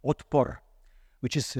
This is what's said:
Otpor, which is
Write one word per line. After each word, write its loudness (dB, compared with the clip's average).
Otpor, 0
which -2
is -4